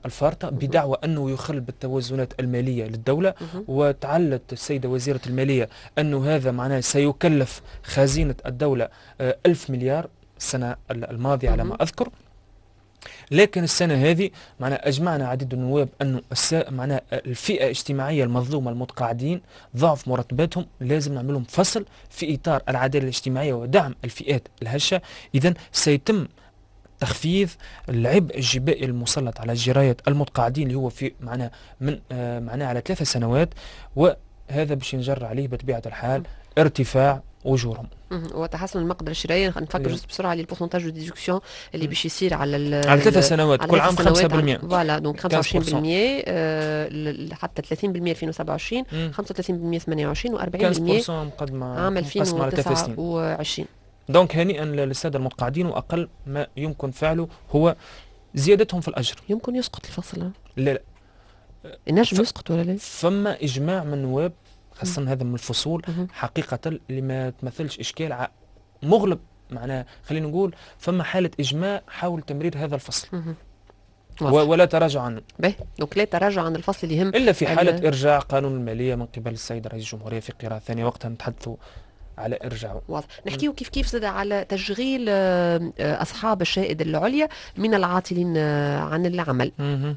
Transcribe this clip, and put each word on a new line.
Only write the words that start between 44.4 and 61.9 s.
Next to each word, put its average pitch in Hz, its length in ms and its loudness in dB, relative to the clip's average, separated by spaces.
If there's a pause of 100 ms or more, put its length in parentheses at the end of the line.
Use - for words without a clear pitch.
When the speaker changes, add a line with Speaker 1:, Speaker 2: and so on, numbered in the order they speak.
Speaker 2:
عن-، - 120 -14
فوالا، 160 300 2
دونك 147 200 -2
خمسة 170 160 0
وعشرين 165 280 2
بالمية، 160 100 0
Speaker 1:
خمسة 151 140 2
وعشرين 208 280 2
بالمية. - 120 -4
Speaker 2:
آه، 156 600 0
ل-، 151 420 -6
ل-، 165 40 -10
حتى - 280 -8
ثلاثين 190 320 -2
بالمية 175 180 0
ألفين 160 180 -4
وسبعة 160 240 -4
وعشرين، 240 380 -4
Speaker 1:
مم. 160 220 -4
Speaker 2:
خمسة 208 180 -6
وثلاثين 185 260 -4
بالمية 170 220 -2
ثمانية 156 280 -2
وعشرين، 208 300 -2
Speaker 1:
خمسة 185 100 -4
وثلاثين 180 260 2
بالمية 175 260 2
Speaker 2:
وأربعين 233 40 0
بالمية 160 240 -6
Speaker 1:
مقدمة 131 520 -6
Speaker 2:
عام 190 140 0
Speaker 1:
مقسمة 170 500 0
على 135 80 0
ثلاث 143 140 0
سنين. 170 120 2
Speaker 2:
ألفين 165 160 -2
وتسعة 131 60 -6
وعشرين. 160 680 -4 (420)
Speaker 1:
دونك 175 260 6
هنيئاً 160 300 0
ل-، 147 100 -4
للسادة 139 440 -2
المتقاعدين، 131 460 -2
وأقل 165 440 -2 (180)
ما 143 200 -4 (100)
يمكن 143 340 -6
فعله 160 360 -2 (240)
هو 156 240 6 (600)
زيادتهم 185 460 4
في - 60 -8
الأجر. 131 280 -2 (140)
Speaker 2:
يمكن 240 260 -2
يسقط - 300 -6
الفصل، - 360 -10
ها؟ 180 100 -6 (260)
Speaker 1:
لا، 135 140 2
لا. 131 100 -2 (1080)
Speaker 2:
ينجم 190 300 4